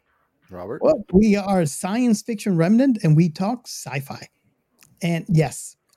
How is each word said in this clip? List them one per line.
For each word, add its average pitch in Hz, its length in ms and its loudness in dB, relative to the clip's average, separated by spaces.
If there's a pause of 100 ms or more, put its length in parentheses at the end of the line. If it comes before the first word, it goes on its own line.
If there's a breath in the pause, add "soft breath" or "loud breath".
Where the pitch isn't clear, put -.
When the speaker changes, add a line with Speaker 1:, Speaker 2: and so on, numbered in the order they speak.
(500)
Speaker 1:
Robert? 90 340 -12
Speaker 2:
Well, 208 280 2
we 202 240 6
are 190 300 0
Science 214 560 -2
Fiction 208 360 -4
Remnant, 226 460 2
and 151 120 4
we 170 140 4
talk 202 380 -6
sci-fi. - 600 -12 (760)
And 170 260 -2
yes, 156 480 -2 (220)